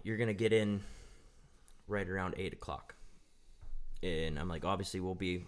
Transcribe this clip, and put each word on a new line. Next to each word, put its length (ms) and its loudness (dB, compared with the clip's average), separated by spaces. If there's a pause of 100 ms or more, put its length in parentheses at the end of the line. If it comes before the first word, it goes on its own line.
You're 160 -2
gonna 160 4
get 200 4
in 280 6 (1040)
right 220 0
around 280 0
eight 160 -2
o'clock." 420 -8 (1040)
And 380 2
I'm 100 0
like, 160 -2
"Obviously, 340 0
we'll 160 0
be 320 0